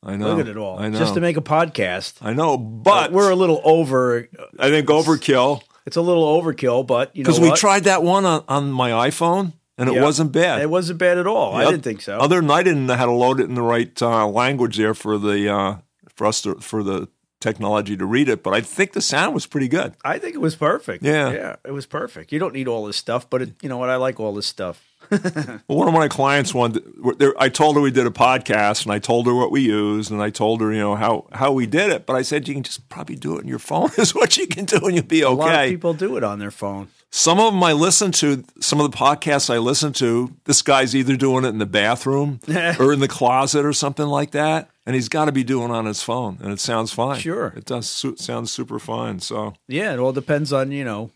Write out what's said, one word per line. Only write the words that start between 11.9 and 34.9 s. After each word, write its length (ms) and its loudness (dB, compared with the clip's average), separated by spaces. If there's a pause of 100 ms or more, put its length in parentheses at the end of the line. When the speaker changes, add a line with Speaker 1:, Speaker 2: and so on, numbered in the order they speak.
Speaker 2:
so. 160 -8
Speaker 1:
Other 220 4
than 100 2
I 120 6
didn't 240 2
know 80 2
how 120 2
to 60 2
load 280 4
it 80 4
in 60 -6
the 80 -2
right, 400 0
uh, 240 2
language 520 0
there 160 2
for 240 -4
the, 340 0
uh, 240 -2 (380)
for 120 -2
us 160 0
to, 140 -6
for 260 -6
the 260 -4 (320)
technology 560 -2
to 100 -4
read 220 2
it, 140 -2
but 120 -2
I 80 2
think 320 -4
the 80 -4
sound 320 -2
was 120 -6
pretty 220 -4
good. 260 -2 (100)
Speaker 2:
I 140 -4
think 160 -10
it 60 -10
was 160 -2
perfect. 480 -4
Speaker 1:
Yeah. 280 0
Speaker 2:
Yeah, 320 -8
it 80 -12
was 140 -12
perfect. 460 -10
You 60 -4
don't 160 -4
need 140 -6
all 180 -4
this 100 -8
stuff, 340 -6
but 120 -2
it, 200 -10
you 60 -8
know 80 -6
what? 140 -4
I 60 0
like 220 -2
all 160 -4
this 120 -6
stuff. 360 -10 (260)
<laughs> 40 0 (560)
Speaker 1:
Well, 100 0
one 100 4
of 60 2
my 140 4
clients 460 2
wanted, 280 0 (360)
there, 220 6
I 80 4
told 280 4
her 60 6
we 100 4
did 140 4
a 40 2
podcast, 760 2
and 80 -2
I 60 0
told 280 0
her 80 4
what 180 2
we 80 2
used, 500 0
and 120 -4
I 80 -2
told 300 0
her, 120 0
you 80 -2
know, 160 0
how, 360 0
how 200 0
we 140 0
did 240 0
it, 160 -4
but 100 -2
I 60 -2
said, 260 -4
"You 60 -8
can 100 -6
just 240 -14
probably 280 -14
do 200 -8
it 60 -8
on 60 -12
your 120 -8
phone 320 -4
<laughs> 60 -2
is 160 2
what 220 2
you 120 -2
can 160 -6
do, 200 0
and 120 0